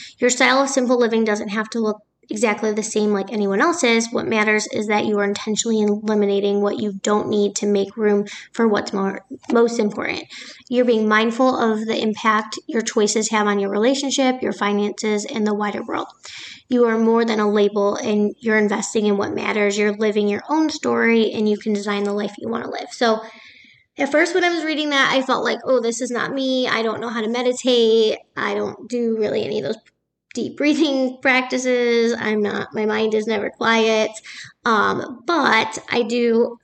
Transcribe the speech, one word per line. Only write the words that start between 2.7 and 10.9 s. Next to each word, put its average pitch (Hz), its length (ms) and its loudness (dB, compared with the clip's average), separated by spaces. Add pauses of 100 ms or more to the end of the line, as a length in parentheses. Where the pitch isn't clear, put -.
the 208 100 -2
same 208 300 0
like 196 200 -2
anyone 202 280 0
else's. 240 500 2
What - 160 -4
matters 214 420 0
is 214 180 -4
that 208 200 0
you 208 120 0
are 202 60 0
intentionally 214 580 -2
eliminating 208 800 0
what 202 180 -2
you 208 140 -4
don't 208 360 0
need 202 280 0
to 208 100 -4
make 196 300 0
room 208 300 2 (260)
for 233 160 2
what's 208 240 0
more, 196 320 -2 (280)
most 233 260 4
important. - 460 -4 (440)
You're 247 160 2
being 220 240 4